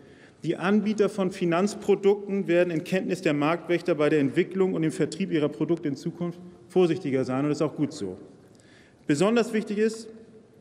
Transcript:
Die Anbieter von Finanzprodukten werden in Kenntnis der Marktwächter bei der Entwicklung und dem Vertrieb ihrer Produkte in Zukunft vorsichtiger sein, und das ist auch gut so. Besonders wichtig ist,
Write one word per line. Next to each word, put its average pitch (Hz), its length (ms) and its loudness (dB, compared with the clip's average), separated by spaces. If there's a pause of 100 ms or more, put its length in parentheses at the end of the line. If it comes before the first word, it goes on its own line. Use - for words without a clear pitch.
(440)
Die 160 100 -2
Anbieter 202 540 2
von 190 240 -2
Finanzprodukten 196 1120 0
werden 175 240 4
in 160 140 -2
Kenntnis 185 380 -2
der 151 120 2
Marktwächter 165 640 0
bei 151 120 2
der 156 120 4
Entwicklung 185 540 0
und 160 80 0
dem 160 100 0
Vertrieb 175 400 -2
ihrer 147 160 2
Produkte 160 400 -2
in 147 80 -4
Zukunft 170 420 -8 (300)
vorsichtiger 151 560 2
sein, 127 160 -2
und 147 80 0
das 147 100 0
ist 165 40 0
auch 147 120 -2
gut 147 180 -2
so. 92 240 -8 (920)
Besonders 214 440 2
wichtig 208 260 -2
ist, 220 300 -2 (520)